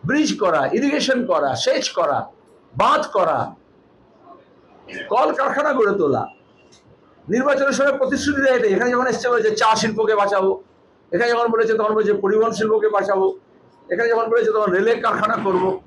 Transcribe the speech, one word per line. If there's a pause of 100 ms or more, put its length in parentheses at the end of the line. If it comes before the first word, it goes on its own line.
ব্রিজ (100)
করা, (160)
ইরিগেশন
করা,
সেচ (120)
করা, (540)
বাঁধ (120)
করা, (1700)
কল
কারখানা
গড়ে
তোলা। (1040)
নির্বাচনের
সময়
প্রতিশ্রুতি
দেয়
এটাই।
এখানে
যখন
এসছে
বলেছে
চা
শিল্পকে
বাঁচাবো, (600)
এখানে
যখন
বলেছে
তখন
বলেছে
পরিবহন
শিল্পকে
বাঁচাবো, (600)
এখানে
যখন
বলেছে
তখন
রেলের
কারখানা
করবো। (180)